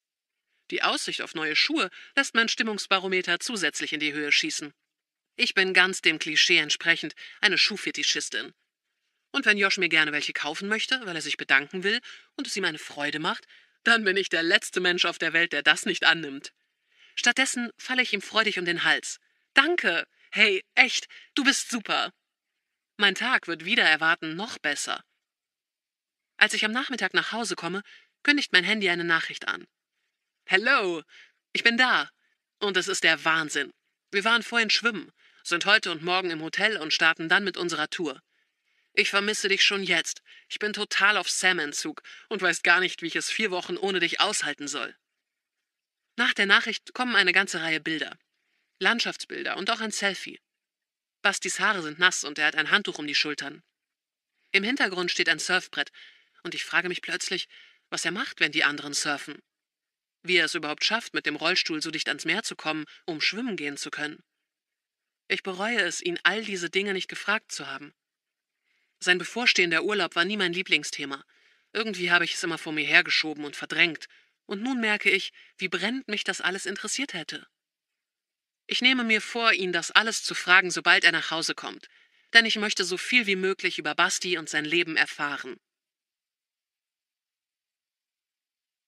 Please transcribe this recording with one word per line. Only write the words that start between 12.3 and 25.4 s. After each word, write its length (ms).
und 100
es 100
ihm 80
eine 140
Freude 400
macht, 280
dann 220
bin 120
ich 120
der 140
letzte 380
Mensch 240
auf 140
der 140
Welt, 200
der 100
das 240
nicht 180
annimmt. 480
Stattdessen 640
falle 240
ich 100
ihm 100
freudig 360
um 60
den 200
Hals. 340
"Danke! 520
Hey, 340
echt, 340
du 100
bist 260
super!" 420
Mein 160
Tag 340
wird 160
wider 200
Erwarten 520
noch 220
besser. 440